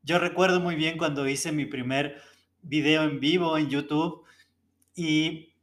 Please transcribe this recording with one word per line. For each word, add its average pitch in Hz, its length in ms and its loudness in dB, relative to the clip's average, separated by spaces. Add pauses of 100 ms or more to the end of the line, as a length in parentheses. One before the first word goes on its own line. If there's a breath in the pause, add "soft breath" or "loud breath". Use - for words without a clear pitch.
Yo 165 160 0
recuerdo 180 440 2
muy 175 140 -2
bien 160 220 0
cuando 143 300 -2
hice 139 240 -4
mi 147 140 -2
primer 135 560 -4 (400 loud breath)
video 151 420 2
en 143 160 0
vivo 160 380 2
en 147 120 0
YouTube 151 540 -2 (720 soft breath)
y 160 680 -2